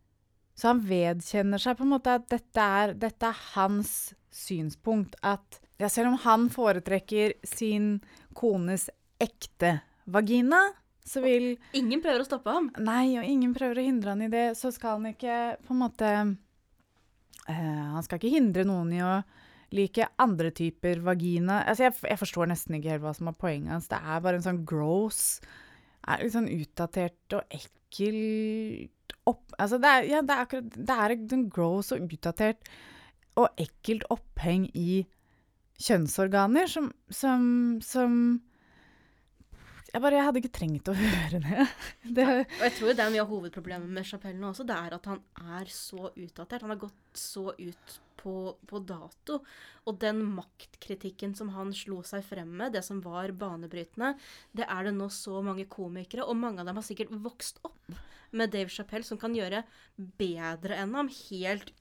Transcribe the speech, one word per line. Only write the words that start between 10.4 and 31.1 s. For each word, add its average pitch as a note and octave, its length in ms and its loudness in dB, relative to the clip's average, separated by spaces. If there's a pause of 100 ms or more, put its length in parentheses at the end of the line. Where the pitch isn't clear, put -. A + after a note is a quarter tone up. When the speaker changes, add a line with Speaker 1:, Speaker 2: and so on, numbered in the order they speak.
Speaker 1:
så C4+ 180 -4
vil B3 300 4 (180)
Speaker 2:
Ingen C4+ 320 2
prøver C4+ 160 4
å C4 80 -2
stoppe B3 240 -2
ham. D#4+ 240 2
Speaker 1:
Nei, B3 400 2
og A#3 80 -2
ingen B3 320 2
prøver B3+ 240 0
å B3+ 60 0
hindre A3 260 0
han G#3 140 -2
i - 20 -2
det, A#3 160 2 (140)
så B3+ 160 -4
skal A3 240 -4
han A3 160 -6
ikke A#3+ 240 -2 (260)
på - 80 -6
en B3+ 80 2
måte, A3 300 2 (1400)
eh, D#3 340 -2 (120)
han E3 100 -4
skal E3+ 160 -6
ikke B3 160 2
hindre G3 320 4
noen F3 240 0
i F3 80 0
å F#3 140 2 (580)
like G3+ 380 2 (100)
andre E3 320 4
typer E3+ 480 -2
vagina. F3 640 2
Altså, A3+ 240 6
jeg B3 80 0
f-, - 140 -6
jeg G#3 100 -2
forstår F3 320 0
nesten E3 240 -4
ikke D3+ 220 -2
helt D3+ 80 -6
hva D3+ 100 -4
som E3+ 160 -6
er - 80 -16
poenget D3+ 380 -2
hans. - 100 -8
Det - 80 -2
er D#3+ 240 -4
bare F3+ 220 2
en - 20 -2
sånn F3+ 240 -2
gross, E3 680 0 (680)
er - 160 0
litt A3+ 160 -2
sånn A#3 160 0
utdatert F3 840 -4
og - 220 -8
ekkelt A3 1500 -6 (120)
opp-, - 320 -2
altså, G#3 200 2
det C4+ 120 8
er, C4 180 6
ja, D4 140 2
det C#4 120 2
er B3 100 0
akkurat, B3 320 -6
det A#3 200 -2
er A3 180 4